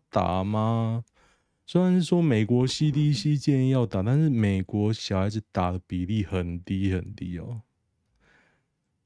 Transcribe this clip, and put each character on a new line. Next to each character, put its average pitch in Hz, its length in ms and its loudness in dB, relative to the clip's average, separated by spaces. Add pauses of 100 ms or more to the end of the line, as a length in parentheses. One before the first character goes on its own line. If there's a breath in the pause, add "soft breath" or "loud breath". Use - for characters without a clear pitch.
打 92 360 0
吗？ 113 600 -2 (640 soft breath)
虽 175 140 0
然 185 140 4
是 180 100 4
说 175 160 2
美 117 240 4
国 123 220 2
C 151 260 0
D 147 200 2
C 147 240 0
建 131 300 2
议 131 40 2
要 127 160 2
打， 98 160 -2
但 120 140 2
是 156 120 2
美 104 340 2
国 104 300 0
小 101 260 -4
孩 98 120 0
子 107 200 -6
打 90 220 0
的 90 140 -4
比 90 180 -4
例 107 180 -2
很 87 400 -4
低 95 300 -2
很 92 220 -6
低 87 240 -10
哦。 110 240 -10 (1400 soft breath)